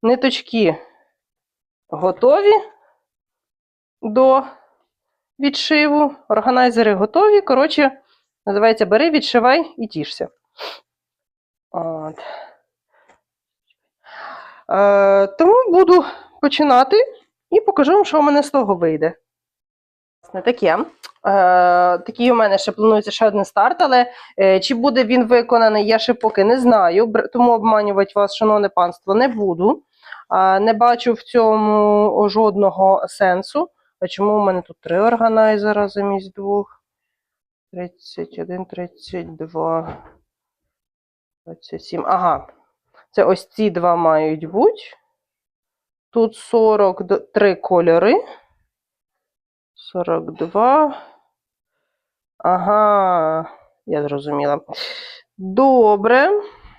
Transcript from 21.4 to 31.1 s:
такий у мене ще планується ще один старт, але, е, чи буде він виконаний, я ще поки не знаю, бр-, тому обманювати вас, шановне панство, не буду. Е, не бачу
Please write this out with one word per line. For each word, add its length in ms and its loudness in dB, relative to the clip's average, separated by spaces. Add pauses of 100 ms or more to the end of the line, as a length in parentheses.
такий 340 -2
у 20 2
мене 240 0
ще 140 -6
планується 380 0
ще 160 0
один 180 0
старт, 380 -2
але, 300 2 (260)
е, 220 2
чи 140 -4
буде 300 0
він 220 0
виконаний, 600 2
я 120 2
ще 160 -2
поки 300 -2
не 140 2
знаю, 480 2
бр-, 220 -4
тому 240 2
обманювати 640 0
вас, 180 0
шановне 340 0
панство, 460 -2
не 140 2
буду. 540 -2 (480)
Е, 300 2
не 120 0
бачу 400 0